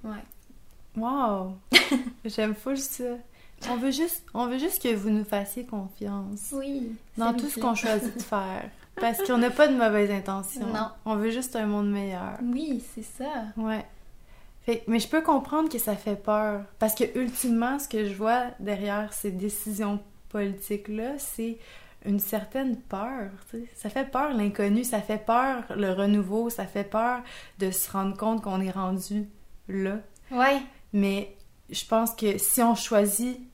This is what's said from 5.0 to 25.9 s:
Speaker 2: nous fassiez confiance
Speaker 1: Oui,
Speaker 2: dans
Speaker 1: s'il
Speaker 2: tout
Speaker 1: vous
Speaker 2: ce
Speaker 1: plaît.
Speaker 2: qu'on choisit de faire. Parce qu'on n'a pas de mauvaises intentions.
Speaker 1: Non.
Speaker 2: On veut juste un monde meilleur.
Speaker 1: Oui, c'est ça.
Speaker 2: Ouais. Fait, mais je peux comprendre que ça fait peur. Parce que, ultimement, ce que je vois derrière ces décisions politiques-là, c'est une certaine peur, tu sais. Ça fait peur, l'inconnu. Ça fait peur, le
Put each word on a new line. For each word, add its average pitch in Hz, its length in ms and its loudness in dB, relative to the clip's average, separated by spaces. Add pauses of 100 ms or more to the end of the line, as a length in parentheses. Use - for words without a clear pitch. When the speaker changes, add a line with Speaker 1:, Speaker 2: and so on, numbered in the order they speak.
Speaker 2:
nous 214 140 2
fassiez 202 400 -4
confiance 202 880 -6
Speaker 1:
Oui, 269 400 -4 (240)
Speaker 2:
dans 226 140 2
Speaker 1:
s'il 240 60 0
Speaker 2:
tout 247 80 0
Speaker 1:
vous 294 60 -2
Speaker 2:
ce - 40 -6
Speaker 1:
plaît. 226 80 -4
Speaker 2:
qu'on 233 120 2
choisit 220 420 0
de 240 60 -6
faire. 190 420 -4 (320)
Parce 233 260 2
qu'on 254 160 4
n'a 247 120 6
pas 285 180 8
de 269 80 6
mauvaises 214 340 6
intentions. 196 560 -4
Speaker 1:
Non. 220 220 -2 (160)
Speaker 2:
On 214 120 0
veut 214 140 2
juste 254 260 -4
un 214 100 0
monde 208 240 2
meilleur. 190 520 -2
Speaker 1:
Oui, 247 400 -2 (120)
c'est 220 80 -10
ça. 262 280 -8 (260)
Speaker 2:
Ouais. 220 280 -2 (800)
Fait, 233 220 0
mais 226 140 4
je 220 80 -4
peux 320 120 4
comprendre 311 480 2
que 240 100 -2
ça 214 180 0
fait 202 200 -2
peur. 214 440 0 (180)
Parce 220 160 2
que, 247 100 2 (140)
ultimement, 247 600 2
ce 277 100 -6
que 214 180 0
je 202 80 -2
vois 226 300 2 (160)
derrière 202 520 -2
ces - 200 -4
décisions 208 680 -2 (300)
politiques-là, 208 880 -4
c'est 226 400 -6 (480)
une 202 140 2
certaine 226 560 -2
peur, 208 540 -6 (200)
tu 226 80 -10
sais. 233 60 -10 (100)
Ça - 160 -8
fait 269 200 0
peur, 277 240 0
l'inconnu. 208 500 4
Ça 226 160 0
fait 214 240 -2
peur, 247 400 4 (100)
le 202 180 2